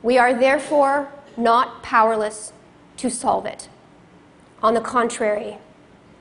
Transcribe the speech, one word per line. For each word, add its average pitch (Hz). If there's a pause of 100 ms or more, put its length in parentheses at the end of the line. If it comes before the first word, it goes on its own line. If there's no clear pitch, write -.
We 240
are 247
therefore 277 (260)
not 233
powerless 220 (460)
to 254
solve 196
it. - (920)
On 226
the 226
contrary, 226 (640)